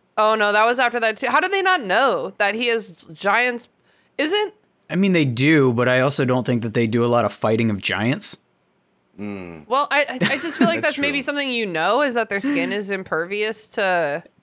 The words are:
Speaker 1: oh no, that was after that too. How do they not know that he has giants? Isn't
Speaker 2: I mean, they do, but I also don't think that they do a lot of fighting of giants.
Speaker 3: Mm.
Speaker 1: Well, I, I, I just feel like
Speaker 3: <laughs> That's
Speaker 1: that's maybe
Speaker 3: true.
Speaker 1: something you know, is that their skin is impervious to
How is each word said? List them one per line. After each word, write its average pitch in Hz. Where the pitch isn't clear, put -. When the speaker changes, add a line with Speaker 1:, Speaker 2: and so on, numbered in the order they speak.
Speaker 1:
oh 214
no, 208
that 214
was 240
after 240
that 220
too. 262
How 262
do 370
they 392
not 370
know 196
that 202
he 240
has 226
giants? 233
Isn't 392
Speaker 2:
I 156
mean, 190
they 165
do, 135
but 120
I 127
also 139
don't 127
think 120
that 110
they 117
do 117
a -
lot 120
of 101
fighting 113
of 101
giants. 110
Speaker 3:
Mm. 160
Speaker 1:
Well, 269
I, 277
I, 240
I 254
just 330
feel 269
like 339
Speaker 3:
<laughs> -
That's 294
Speaker 1:
that's -
maybe 285
Speaker 3:
true. 247
Speaker 1:
something 285
you 233
know, 185
is 262
that 220
their 202
skin 196
is 202
impervious 196
to 170